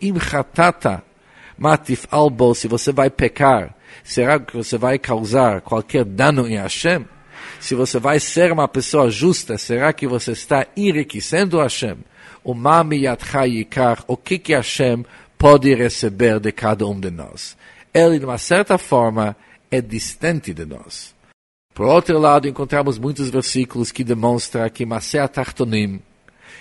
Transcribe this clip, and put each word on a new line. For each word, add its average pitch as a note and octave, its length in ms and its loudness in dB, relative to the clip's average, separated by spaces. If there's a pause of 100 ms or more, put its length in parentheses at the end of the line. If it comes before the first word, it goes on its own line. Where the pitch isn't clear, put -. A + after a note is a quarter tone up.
"Im F#3+ 180 -2
chatata D3 840 -2 (540)
matif C#3+ 520 0
albo", B2+ 460 4
se - 120 -8
você A#2 240 -2
vai C3+ 180 2
pecar, B2 680 0 (280)
será C3+ 360 0
que - 160 -14
você A#2 220 -6
vai B2+ 200 0
causar A2+ 640 0
qualquer A#2 440 -2
dano B2 420 0
em A2 80 -4
Hashem? B2 500 -4 (540)
Se - 160 -6
você B2 240 0
vai C#3+ 200 2
ser - 320 2
uma D3 160 0
pessoa C3 420 0
justa, A2+ 480 0
será B2+ 340 -2
que C#3+ 160 -4
você B2 240 -4
está C3+ 340 -2 (100)
enriquecendo E3+ 840 -2
Hashem? A#2 380 -4 (460)
"O B2 100 -6
ma C#3+ 300 2
miyadcha C3+ 600 -2
yikach", A#2+ 640 0
o B2 80 -2
que - 240 -4
que - 140 -2
Hashem A#2+ 520 0 (320)
pode C#3 360 8
receber A2+ 680 0
de G#2 120 -4
cada G#2+ 360 -2
um G2+ 120 -6
de F#2+ 120 -6
nós? D2+ 440 -16 (380)
Ele, E3+ 260 6
de C#3 60 -10
uma B2 120 -6
certa F#3 400 2
forma, A2 580 0 (340)
é C3 120 -2
distante A2+ 720 -6
de D#2+ 120 -10
nós. - 500 -18 (580)
Por G#2 140 -2
outro E3 320 4
lado, D3 280 4
encontramos C#3 520 -2
muitos C3+ 300 -6
versículos B2+ 640 -4
que - 120 -6
demonstram A#2 680 -2
que A#2+ 160 -8
Maseh A#2 420 -4
Tartonim, A2 760 -4 (600)